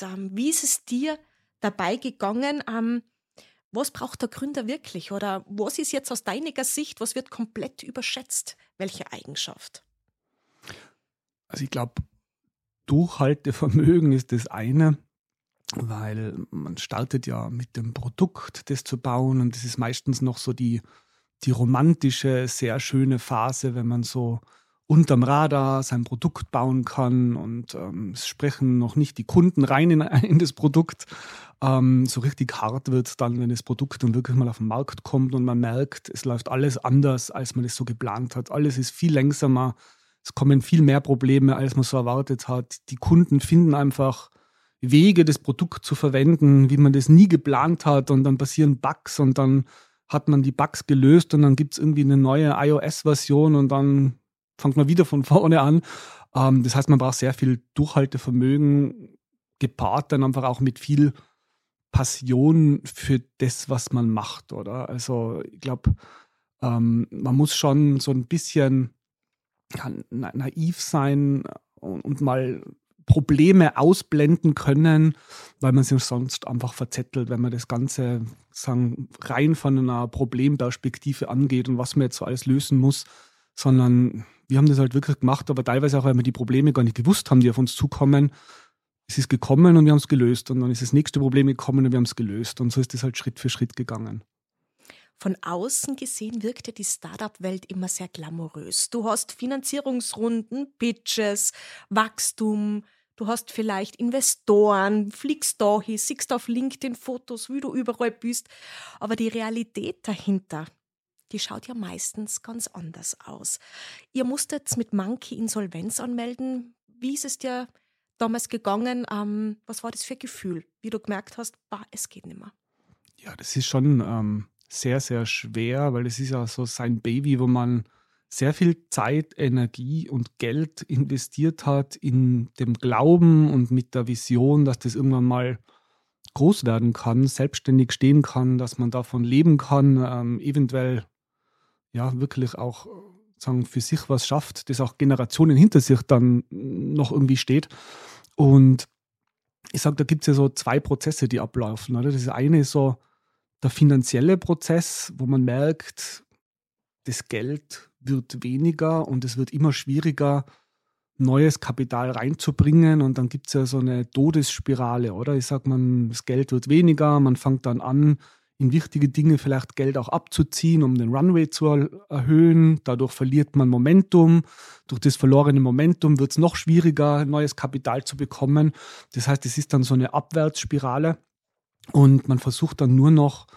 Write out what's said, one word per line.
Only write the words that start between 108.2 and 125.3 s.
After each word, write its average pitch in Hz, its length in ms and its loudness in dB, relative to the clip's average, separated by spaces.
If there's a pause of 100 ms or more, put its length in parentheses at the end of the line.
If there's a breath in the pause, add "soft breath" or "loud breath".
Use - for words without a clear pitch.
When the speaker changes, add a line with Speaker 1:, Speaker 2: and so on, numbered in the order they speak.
Speaker 1:
Aber 220 160 -6
die 226 100 -4
Realität 226 800 -8
dahinter, 190 600 -6 (680)
die 208 80 -12
schaut - 260 -12
ja 254 80 -18
meistens 202 680 -12
ganz 226 260 -14
anders 170 500 -16
aus. - 400 -14 (540 loud breath)
Ihr 262 120 -4
musstet 285 520 -8
mit 233 160 -8
Monkey 208 420 -8
Insolvenz 208 640 -10
anmelden. 240 800 -10 (100)
Wie 254 280 -10
ist 285 100 -10
es 269 140 -10
dir 247 280 -10 (520)
damals 226 300 -4
gegangen? 233 640 -4
Ähm, 208 460 -6 (100)
was - 160 -16
war 233 80 -10
das - 140 -14
für 269 100 -12
ein 254 60 -20
Gefühl, 180 440 -12 (160)
wie 220 100 -12
du 214 100 -8
gemerkt 202 380 -12
hast, 226 180 -14 (140)
bah, 208 200 -14
es - 180 -12
geht - 180 -20
nimmer? - 260 -20 (640)
Speaker 2:
Ja, - 180 -20
das - 220 -12
ist 127 100 -4
schon, 135 340 0
ähm, 107 460 -6 (220)
sehr, 131 320 -4
sehr 117 260 -6
schwer, 117 680 -6